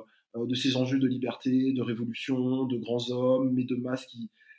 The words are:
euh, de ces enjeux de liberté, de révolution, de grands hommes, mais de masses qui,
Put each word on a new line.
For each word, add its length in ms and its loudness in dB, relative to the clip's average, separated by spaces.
euh, 100 -2
de 100 -2
ces 200 0
enjeux 240 2
de 80 4
liberté, 640 0
de 80 0
révolution, 840 -2
de 120 -2
grands 340 -2
hommes, 420 2
mais 120 2
de 100 -2
masses 320 -4
qui, 220 -12